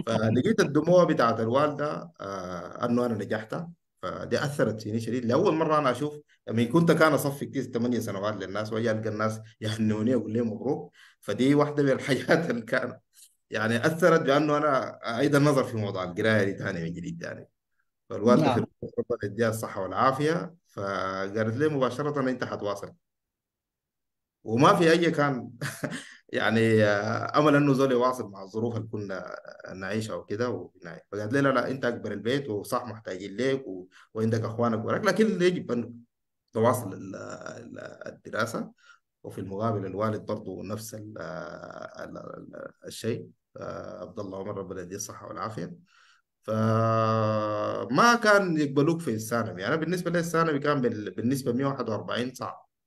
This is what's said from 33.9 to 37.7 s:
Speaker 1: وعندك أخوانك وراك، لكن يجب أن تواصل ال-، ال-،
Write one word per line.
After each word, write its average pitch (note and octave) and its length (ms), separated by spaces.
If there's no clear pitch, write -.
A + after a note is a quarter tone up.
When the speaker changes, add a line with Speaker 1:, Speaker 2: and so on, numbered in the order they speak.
Speaker 1:
وعندك A2 280
أخوانك A2 440
وراك، A#2 200
لكن F#3+ 360
يجب F3 300
أن A#2+ 220
تواصل A2+ 400
ال-، F#2+ 220
ال-، - 920